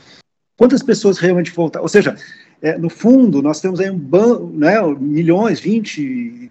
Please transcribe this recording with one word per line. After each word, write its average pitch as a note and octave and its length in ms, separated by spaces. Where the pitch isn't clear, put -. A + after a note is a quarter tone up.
Quantas B3+ 240
pessoas G3+ 380
realmente F3 320
votaram? - 320
Ou E3 60
seja, F#3 260
é, D#3 160
no E3 120
fundo, A3 520
nós D3+ 200
temos F#3 180
aí F#3+ 120
um F#3 80
ban-, F3 540
né, E3 280
milhões, E3 600
vinte G#3 420
e B2 500